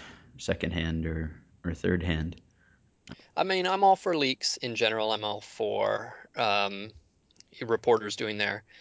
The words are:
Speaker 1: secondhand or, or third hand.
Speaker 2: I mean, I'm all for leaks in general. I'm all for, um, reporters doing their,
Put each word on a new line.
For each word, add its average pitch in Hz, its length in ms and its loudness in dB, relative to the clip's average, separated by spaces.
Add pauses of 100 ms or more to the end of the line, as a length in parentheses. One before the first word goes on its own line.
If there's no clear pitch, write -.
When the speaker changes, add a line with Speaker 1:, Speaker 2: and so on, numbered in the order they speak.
(360)
Speaker 1:
secondhand 82 720 -2
or, 80 280 -4 (300)
or 85 100 -4
third 90 280 0
hand. 82 340 -2 (1000)
Speaker 2:
I 160 80 2
mean, 185 220 0
I'm 190 180 2
all 190 120 10
for 180 200 0
leaks 135 420 0
in 120 160 -4
general. 110 380 2
I'm 107 120 -2
all 104 160 -4
for, 107 760 -2 (220)
um, 101 540 0 (720)
reporters 110 540 2
doing 107 200 -4
their, 104 280 -2 (160)